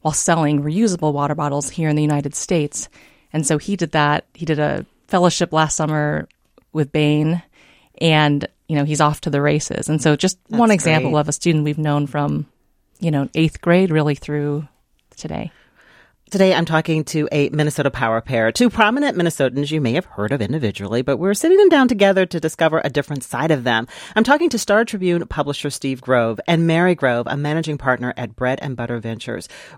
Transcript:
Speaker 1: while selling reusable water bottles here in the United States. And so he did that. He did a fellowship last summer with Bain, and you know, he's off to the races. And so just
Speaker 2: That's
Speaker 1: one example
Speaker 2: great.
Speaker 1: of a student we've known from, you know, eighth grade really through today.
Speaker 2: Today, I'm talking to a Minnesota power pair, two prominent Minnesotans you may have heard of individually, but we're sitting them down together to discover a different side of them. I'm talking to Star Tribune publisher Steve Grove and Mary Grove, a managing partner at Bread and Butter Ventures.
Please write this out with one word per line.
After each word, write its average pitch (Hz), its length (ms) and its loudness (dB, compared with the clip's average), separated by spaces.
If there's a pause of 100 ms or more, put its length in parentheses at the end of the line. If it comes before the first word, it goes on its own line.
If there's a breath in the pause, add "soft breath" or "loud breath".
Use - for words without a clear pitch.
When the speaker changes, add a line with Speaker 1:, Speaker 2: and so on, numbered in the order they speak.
Speaker 1:
while 151 120 -2
selling 151 500 2
reusable 175 500 0
water 143 220 -2
bottles 147 340 -4
here 160 200 -2
in 151 60 2
the 151 60 2
United 147 340 0
States. - 520 -4 (460 soft breath)
And 151 120 -2
so 156 120 2
he 196 180 -4
did 175 160 -4
that. 147 420 0
He 170 120 -12
did 156 140 -2
a 147 260 -2 (220)
fellowship 180 440 2
last 156 240 2
summer 151 520 -2 (440)
with 151 200 -2
Bain, 151 500 2 (580 soft breath)
and 151 480 2 (200)
you 160 80 -2
know, 143 80 2
he's 151 180 0
off 151 200 2
to - 80 -4
the 143 120 0
races. 147 480 -2
And 151 120 0
so 151 140 4
just 190 220 -2 (120)
Speaker 2:
That's 226 100 -2
Speaker 1:
one 226 120 6
example 156 400 2
Speaker 2:
great. 151 100 2
Speaker 1:
of 151 80 -2
a 143 40 -2
student 156 300 2
we've 147 140 -2
known 147 300 0
from, 147 380 -4 (540)
you 170 120 -2
know, 139 220 0
eighth 160 280 0
grade 180 300 2
really 151 240 0
through 147 520 -6 (480)
today. - 360 -10 (800 soft breath)
Speaker 2:
Today, 190 240 4
I'm 165 120 0
talking 160 400 0
to 151 260 -2
a 147 200 2
Minnesota 151 380 0
power 113 300 0
pair, 113 320 0
two 247 180 2
prominent 233 480 0
Minnesotans 143 540 -2
you 156 80 -2
may 120 140 0
have 170 100 -2
heard 107 300 -4
of 139 80 -2
individually, 110 600 -2
but 135 180 -2
we're 190 140 0
sitting 339 240 4
them 392 120 8
down 277 180 6
together 196 380 4
to 175 160 -6
discover 160 420 0
a 147 60 -2
different 139 340 -4
side 139 260 -4
of 139 140 0
them. 117 240 0 (260 loud breath)
I'm 220 120 2
talking 302 240 2
to 226 100 -4
Star 214 240 2
Tribune 180 440 -2
publisher 143 420 -4
Steve 135 320 -6
Grove 117 440 2
and 165 220 2
Mary 170 280 4
Grove, 120 340 0
a 139 80 -4
managing 151 400 -4
partner 123 400 -2
at 113 180 -8
Bread 131 260 -2
and 135 140 -8
Butter 120 240 -6
Ventures. 113 480 -10 (300 loud breath)